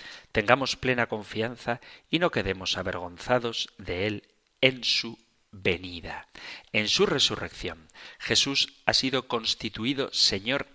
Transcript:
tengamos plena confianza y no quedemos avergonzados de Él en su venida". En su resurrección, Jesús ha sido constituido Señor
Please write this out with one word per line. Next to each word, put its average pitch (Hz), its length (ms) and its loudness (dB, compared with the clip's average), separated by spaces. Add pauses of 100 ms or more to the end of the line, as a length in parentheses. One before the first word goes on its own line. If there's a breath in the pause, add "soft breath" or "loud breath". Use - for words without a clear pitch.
(320 loud breath)
tengamos 120 440 4
plena 123 300 0
confianza 113 760 -4 (280 loud breath)
y 165 80 2
no 170 140 2
quedemos 95 480 -2
avergonzados 92 1000 -2
de 90 300 -2
Él 104 160 -4 (380)
en 131 220 6
su - 400 -2 (280)
venida". 90 760 -4 (460 loud breath)
En 107 160 2
su - 160 4
resurrección, 101 800 -2 (320 loud breath)
Jesús - 640 0
ha 107 80 8
sido 131 360 0
constituido 120 840 -2
Señor 113 640 2